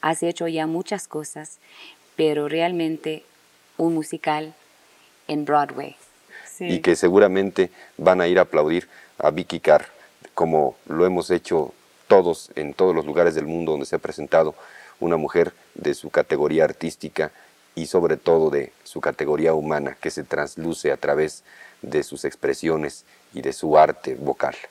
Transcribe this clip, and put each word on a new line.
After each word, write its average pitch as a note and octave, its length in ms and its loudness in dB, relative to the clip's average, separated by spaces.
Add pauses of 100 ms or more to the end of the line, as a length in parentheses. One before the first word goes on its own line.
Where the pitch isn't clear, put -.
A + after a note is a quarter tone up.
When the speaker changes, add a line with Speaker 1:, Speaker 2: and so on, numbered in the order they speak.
Speaker 1:
Has D#3+ 220 -2
hecho E3+ 240 -4
ya D#3+ 200 -2
muchas F3+ 400 -6
cosas, D#3 500 -12 (600)
pero D3 300 0
realmente D#3+ 760 -4 (540)
un E3 180 2
musical D#3 580 -4 (760)
en D3+ 180 -4
Broadway". C#3+ 500 -2 (640)
Sí. F3+ 100 -10
Speaker 2:
Y F2+ 140 0
que E2+ 140 4
seguramente F#2+ 760 4 (280)
van F2 240 4
a E2+ 60 2
ir F2+ 120 4
a F2+ 40 6
aplaudir D#2 440 0 (300)
a D2+ 140 2
Vicky E2+ 300 -6
Carr, - 260 4 (460)
como D#2+ 420 0 (120)
lo E2 180 0
hemos F2+ 260 -2
hecho E2 420 -2 (340)
todos F2 480 4
en D2 180 -6
todos F#2 200 2
los D#2+ 120 -2
lugares E2 300 2
del D#2 100 -2
mundo E2 260 -4
donde C#2+ 140 -2
se E2+ 100 -6
ha - 40 -2
presentado D#2 560 0 (440)
una E2+ 180 0
mujer D#2+ 360 0 (200)
de D2 200 -4
su D2+ 180 -12
categoría D2+ 540 0
artística D#2 680 -6 (440)
y D#2+ 120 -8
sobre E2+ 300 2
todo D#2+ 320 2
de C#2 220 -2 (120)
su - 180 -12
categoría D2+ 520 0
humana, D2+ 460 -4
que D#2 120 -6
se D2+ 120 -10
trasluce D2+ 680 -4
a C#2 60 -2
través D2+ 460 -2 (380)
de D2 220 -4
sus - 220 -12
expresiones D2 800 -4 (300)
y C2+ 80 -10
de C2+ 100 -4
su D2+ 260 2
arte D2+ 380 4
vocal. C2+ 400 -4 (160)